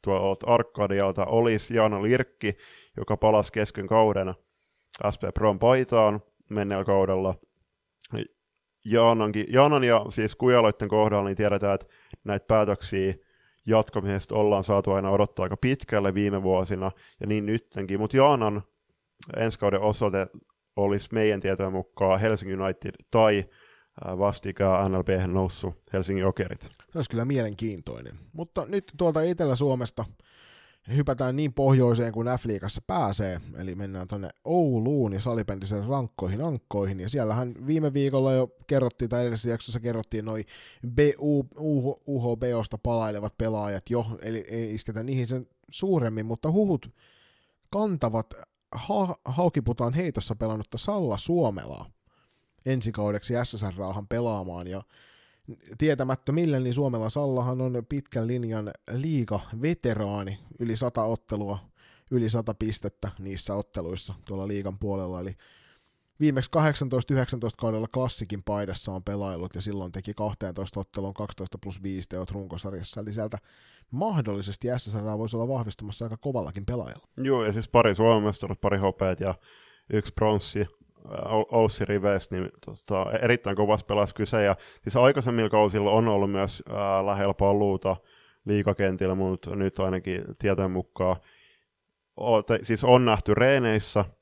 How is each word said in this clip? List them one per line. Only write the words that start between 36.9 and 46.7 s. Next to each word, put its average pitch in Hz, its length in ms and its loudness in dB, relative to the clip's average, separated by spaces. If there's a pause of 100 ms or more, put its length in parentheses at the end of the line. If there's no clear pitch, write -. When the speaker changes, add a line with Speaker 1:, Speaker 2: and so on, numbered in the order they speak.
Speaker 2:
ja 92 80 -8
siellähän 120 460 -2 (120)
viime 151 260 0
viikolla 135 400 2
jo 131 160 2 (180)
kerrottiin, 127 420 0
tai 120 120 0
edellisessä 117 300 -2
jaksossa 117 300 -6
kerrottiin 113 440 -6
noi 110 200 -6 (420)
B-, 143 320 2
U-, 143 300 0 (100)
U-, 143 500 -2
U 139 120 -2
H 117 180 -2
B 113 40 -4 (140)
Osta 110 220 -4
palailevat 107 600 -2
pelaajat 104 520 -2
jo, 117 160 0 (160)
eli 113 260 -6
ei 113 260 -6
isketä 110 280 -8
niihin 127 240 -2
sen 127 200 -6 (240)
suuremmin, 117 560 0
mutta 117 240 -4
huhut 190 400 2 (800)